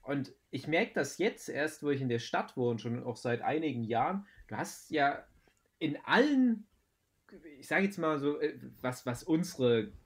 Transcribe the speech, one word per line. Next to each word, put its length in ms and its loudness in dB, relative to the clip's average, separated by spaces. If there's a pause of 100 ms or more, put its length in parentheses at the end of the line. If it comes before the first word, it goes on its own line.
Und 300 -4 (180)
ich 160 -6
merk 260 2
das 240 -2
jetzt 320 -2
erst, 320 -4
wo 80 0
ich 100 2
in 100 -2
der 100 2
Stadt 360 -4
wohne, 220 0
schon 260 -4
auch 140 -6
seit 240 -2
einigen 420 -2
Jahren. 440 0 (200)
Du 80 -8
hast 360 -8
ja 340 2 (540)
in 260 -2
allen, 640 4 (920)
ich 100 -18
sag 140 4
jetzt 160 0
mal 220 0
so, 200 0
äh, 200 -2 (220)
was, 260 -4
was 160 -4
unsere 680 2 (140)